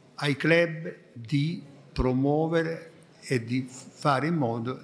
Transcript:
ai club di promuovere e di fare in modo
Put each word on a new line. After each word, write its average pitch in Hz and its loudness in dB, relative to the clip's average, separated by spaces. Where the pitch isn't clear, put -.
ai 143 0
club 165 2
di 147 -2
promuovere 156 0
e 123 0
di 123 -2
fare - -2
in 170 0
modo 120 -2